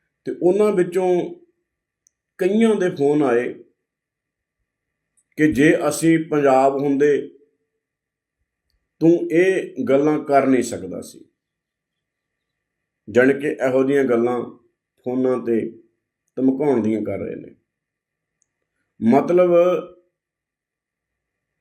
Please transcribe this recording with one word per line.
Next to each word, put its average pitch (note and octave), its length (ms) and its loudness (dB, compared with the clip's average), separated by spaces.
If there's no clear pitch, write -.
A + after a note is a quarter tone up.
ਤੇ C3 180 -8
ਉਹਨਾਂ G3+ 300 2
ਵਿੱਚੋਂ F3+ 640 -2
ਕਈਆਂ G#3+ 360 2
ਦੇ F3+ 160 -2
ਫੋਨ D3 320 0
ਆਏ B2 380 -2
ਕਿ D#3 160 2
ਜੇ D3+ 360 2
ਅਸੀਂ D#3+ 360 0
ਪੰਜਾਬ C#3 500 2
ਹੁੰਦੇ, C#3+ 640 -2
ਤੂੰ E3 340 2
ਇਹ F3+ 420 0
ਗੱਲਾਂ D3 360 0
ਕਰ C#3 220 2
ਨਹੀਂ B2+ 160 2
ਸਕਦਾ F2+ 380 -10
ਸੀ। - 240 -20
ਜਾਣੀ B2+ 240 4
ਕਿ C#3+ 140 -4
ਇਹੋ C3 360 0
ਜਿਹੀਆਂ C3+ 200 0
ਗੱਲਾਂ A#2+ 380 -2
ਫੋਨਾਂ B2+ 340 -2
ਤੇ A2+ 440 -6
ਧਮਕਾਉਣ C3 460 0
ਦੀਆਂ G#2+ 200 -2
ਕਰ G2 160 -8
ਰਹੇ F2 180 -10
ਨੇ। - 200 -20
ਮਤਲਬ, F3 480 2